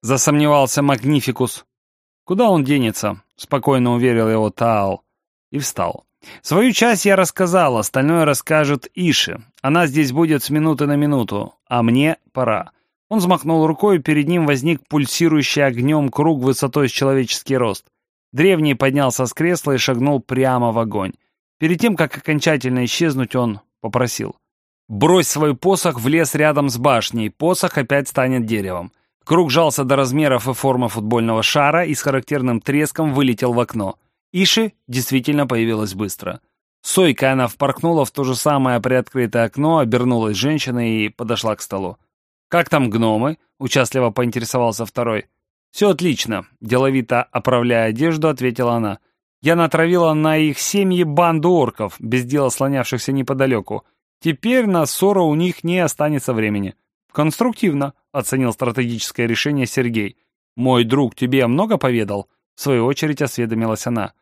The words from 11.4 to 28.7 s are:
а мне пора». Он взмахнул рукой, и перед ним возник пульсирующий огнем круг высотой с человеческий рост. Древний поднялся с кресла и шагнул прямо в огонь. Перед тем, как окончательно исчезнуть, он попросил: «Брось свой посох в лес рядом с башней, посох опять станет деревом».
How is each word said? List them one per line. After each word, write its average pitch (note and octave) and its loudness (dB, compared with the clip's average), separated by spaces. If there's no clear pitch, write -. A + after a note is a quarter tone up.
а A#2+ 0
мне B2+ 2
пора». A2 -4
Он A3 -2
взмахнул E3 0
рукой, F#3 2
и D3 -2
перед D3 0
ним E3+ 2
возник D3 0
пульсирующий D3+ 0
огнем C#3 0
круг D3 0
высотой C3+ 0
с - -4
человеческий C3+ -2
рост. A#2 -2
Древний D#3 4
поднялся C3+ 0
с - -8
кресла E3 0
и C3 2
шагнул C3+ 0
прямо B2+ 0
в A2 0
огонь. G#2 -4
Перед D#3+ 0
тем, A3 2
как D3+ -2
окончательно C#3 0
исчезнуть, C3 -2
он A#2 -2
попросил: A#2 -2
«Брось D3+ 4
свой D3+ 0
посох E3+ 0
в A2+ 0
лес D#3+ 0
рядом D3 2
с A#2+ -4
башней, A#2 0
посох - -2
опять C#3 0
станет B2+ 0
деревом». F#2+ -4